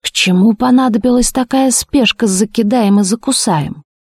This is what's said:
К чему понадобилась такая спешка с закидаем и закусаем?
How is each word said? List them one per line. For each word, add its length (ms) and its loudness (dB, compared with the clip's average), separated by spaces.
К 120 -10
чему 420 2
понадобилась 760 0
такая 400 0
спешка 560 -2
с 20 0
закидаем 680 0
и 20 2
закусаем? 800 -4